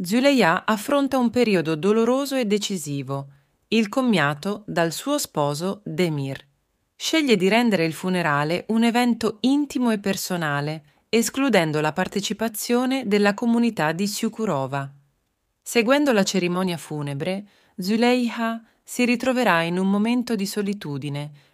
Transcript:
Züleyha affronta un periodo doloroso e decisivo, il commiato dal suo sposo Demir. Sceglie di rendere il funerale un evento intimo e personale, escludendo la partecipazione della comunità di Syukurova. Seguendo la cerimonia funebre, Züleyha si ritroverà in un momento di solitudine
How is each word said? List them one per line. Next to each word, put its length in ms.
Züleyha 640
affronta 540
un 120
periodo 440
doloroso 600
e 100
decisivo, 840
il 200
commiato 760
dal 280
suo 260
sposo 640
Demir. 640
Sceglie 400
di 140
rendere 360
il 100
funerale 760
un 160
evento 560
intimo 500
e 80
personale, 840
escludendo 720
la 120
partecipazione 1160
della 260
comunità 560
di 160
Syukurova. 840
Seguendo 520
la 100
cerimonia 540
funebre, 720
Züleyha 840
si 200
ritroverà 560
in 160
un 100
momento 480
di 80
solitudine 880